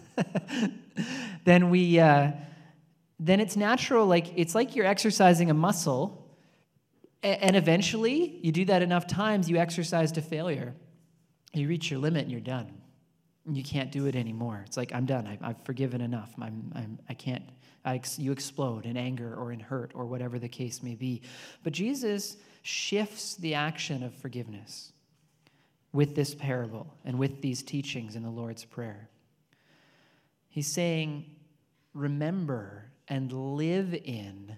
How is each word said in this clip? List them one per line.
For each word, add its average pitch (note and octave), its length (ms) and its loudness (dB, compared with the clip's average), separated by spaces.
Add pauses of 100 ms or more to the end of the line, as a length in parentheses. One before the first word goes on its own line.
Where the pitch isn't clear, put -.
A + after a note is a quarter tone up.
(160)
<laughs> A3+ 1300 -4
then F3+ 260 8
we, F3 280 6
uh, D3 320 8 (880)
then F#3 220 4
it's G3+ 160 0
natural, A3+ 500 4
like, F3 200 6 (100)
it's E3+ 180 2
like A#3+ 220 0
you're A#3 100 4
exercising F#3 640 6
a D3+ 40 6
muscle, E3 680 0 (1000)
a-, G3 200 2
and F#3+ 120 8
eventually A3+ 840 2
you D#3+ 120 0
do F3+ 140 2
that F#3 140 6
enough F3 280 2
times, G3+ 420 2
you E3+ 60 4
exercise E3 560 2
to D#3+ 100 -2
failure. D3+ 540 -4 (760)
You C#3+ 140 0
reach E3 240 -2
your C3+ 80 -4
limit D3+ 240 0
and B2+ 80 -6
you're A#2 100 -6
done. A#2+ 300 -6 (800)
You C#3 140 -4
can't C3+ 260 -4
do C#3 160 -2
it C3 80 0
anymore. A2+ 520 -4
It's - 100 -12
like, B2 180 -4
"I'm B2+ 120 0
done. B2 200 0
I, G2+ 140 -10
I've A2+ 240 -8
forgiven B2+ 380 -2
enough. A#2 360 -6
I'm, A2+ 360 -10
I'm, A2+ 240 -8 (100)
I B2+ 60 -8
can't," B2+ 280 -6 (400)
I B2+ 120 -2
ex-, - 240 -8
you C#3 120 -2
explode C3 540 -4
in A#2 140 -6
anger A#2+ 360 -6
or A#2+ 180 -8
in A#2 80 -10
hurt B2 340 -8
or B2+ 100 -8
whatever B2 340 -6
the A#2+ 100 -8
case A#2+ 340 -10
may A#2+ 120 -8
be. B2 280 -6 (420)
But D#3+ 80 -4
Jesus G#3 640 -4 (260)
shifts - 720 -4
the D#3+ 180 -4
action D3 480 -2
of A#2+ 120 -10
forgiveness A2 800 -12 (1000)
with C#3+ 220 4
this C#3+ 200 0
parable B2 600 -4 (120)
and B2 120 -4
with C#3 220 -2
these B2+ 220 -4
teachings B2 540 -8
in A2+ 60 -10
the A2+ 80 -8
Lord's A2+ 360 -10
Prayer. A2 420 -12 (1400)
He's C#3+ 200 -4
saying, D#3+ 540 -2 (720)
"Remember C#3+ 880 -4 (240)
and C3 240 -4
live D#3+ 640 -2
in G2+ 640 -10